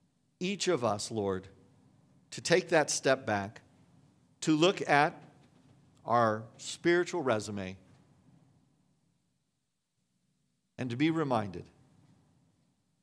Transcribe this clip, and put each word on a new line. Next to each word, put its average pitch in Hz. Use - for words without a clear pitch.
each 185
of 143
us, 104
Lord, 98
to -
take -
that 151
step 135
back, 104
to 156
look 180
at 151
our 113
spiritual 175
resume, 101
and 127
to 120
be 151
reminded 123